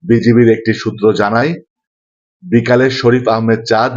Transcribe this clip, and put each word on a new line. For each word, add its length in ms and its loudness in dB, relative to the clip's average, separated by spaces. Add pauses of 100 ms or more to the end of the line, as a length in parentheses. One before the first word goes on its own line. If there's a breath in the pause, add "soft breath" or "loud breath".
বিজিবির 460 2
একটি 220 -2
সূত্র 400 -6
জানায়, 400 -2 (880)
বিকালে 480 0
শরীফ 380 0
আহমেদ 360 0
চাঁদ 320 0